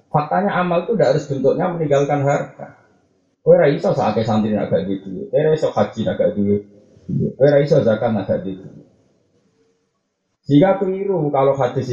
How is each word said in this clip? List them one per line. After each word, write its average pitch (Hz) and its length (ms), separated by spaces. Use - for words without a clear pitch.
faktanya 175 480
amal 175 240
itu 214 160
tidak 139 160
harus 147 160
bentuknya 135 400
meninggalkan 143 560
harta. - 480
Kowe 160 80
ra 165 160
iso 170 240
sakake 110 320
santri 107 240
nak - 240
gak 92 160
duwe 98 160
duit. 95 240
Kowe 131 80
ra 156 160
iso 139 160
haji - 320
nak 95 160
gak 90 160
duwe 101 320
duit. - 320
Kowe 139 80
ra 143 160
iso 151 240
zakat 113 240
nak 104 160
gak 87 160
duwe 92 160
duit. - 280
Jika 185 320
keliru 190 480
kalau 139 240
hadis 123 380